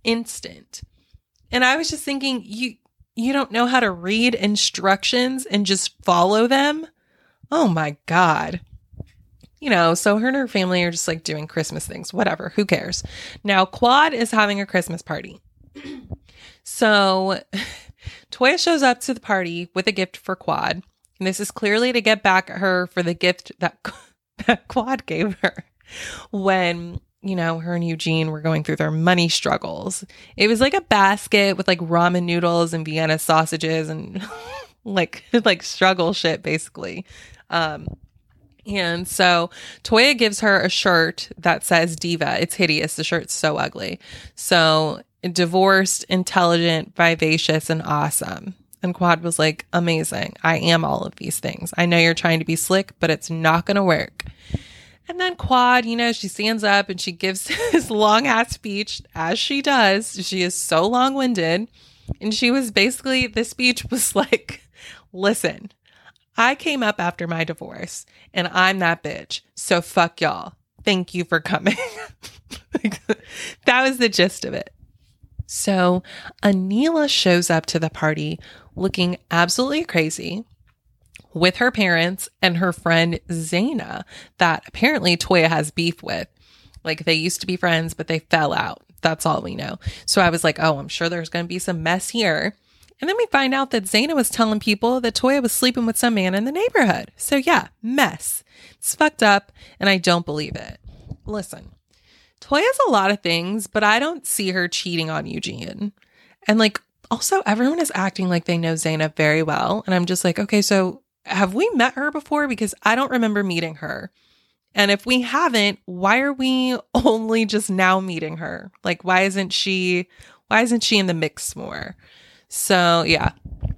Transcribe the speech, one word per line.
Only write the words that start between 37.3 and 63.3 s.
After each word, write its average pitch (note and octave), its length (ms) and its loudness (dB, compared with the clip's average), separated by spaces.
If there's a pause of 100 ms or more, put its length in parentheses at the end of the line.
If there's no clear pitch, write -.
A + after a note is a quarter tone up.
Um, D#3+ 380 -4 (800)
and F3+ 400 -2
so F3 440 4 (340)
Toya B3 340 4
gives A3 220 0
her G3+ 200 4
a F#3 80 2
shirt F3 600 0 (100)
that - 260 0
says E3+ 300 2
Diva. D#3+ 460 -2
It's - 160 -4
hideous. D#3+ 400 0
The D#3 80 -4
shirt's - 280 -4
so D3+ 260 -2
ugly. - 420 -6 (340)
So, D#3+ 680 2 (200)
"Divorced, F#3 840 2
intelligent, E3+ 880 2
vivacious, D#3+ 760 2
and D#3+ 100 -2
awesome." D3+ 760 -4 (280)
And F3+ 120 -4
Quad E3+ 280 2
was E3+ 160 -4
like, D#3 340 0
"Amazing. E3 720 -2
I E3 160 2
am E3 260 2
all C#3 180 -2
of - 140 -12
these - 220 -8
things. - 380 -8
I F3 100 2
know E3+ 120 4
you're E3 160 4
trying E3 260 0
to D#3+ 40 -6
be D#3+ 120 -2
slick, F#3+ 420 0
but E3 120 0
it's - 200 -2
not E3 360 2
gonna G3+ 180 2
work." - 400 0 (840)
And F4 120 -6
then F4+ 160 -2
Quad, B3 480 4
you A3+ 120 -4
know, A#3 160 2
she - 160 -6
stands G#3+ 360 -2
up G3+ 240 4
and F3+ 120 -8
she F#3 120 -6
gives F#3+ 320 -4
<laughs> A#4 280 -4
this - 180 2
long G#3+ 360 4
ass A#3 240 2
speech, - 520 -8 (120)
as E3 240 -2
she C#4 240 -2
does. A3 640 2
She F#3 160 -2
is F3+ 140 -2
so E3 300 2
long B3 280 2
winded. G#3+ 540 0 (520)
And G#3+ 140 -4
she A#3+ 160 2
was B3+ 200 0
basically, B3+ 560 0
the A3+ 180 -2